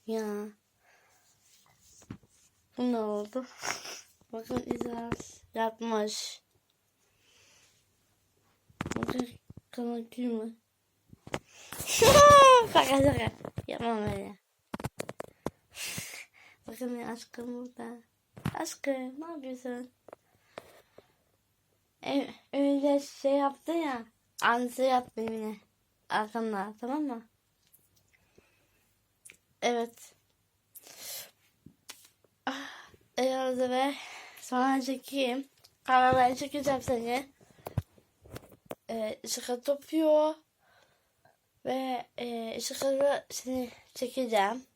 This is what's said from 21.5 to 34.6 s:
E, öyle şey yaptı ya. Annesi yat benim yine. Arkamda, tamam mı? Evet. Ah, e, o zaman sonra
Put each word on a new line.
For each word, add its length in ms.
E, 300
öyle 480
şey 320
yaptı 400
ya. 320
Annesi 400
yat 340
benim 160
yine. 240
Arkamda, 720
tamam 220
mı? 200
Evet. 520
Ah, 440
e, 220
o 160
zaman 400
sonra 400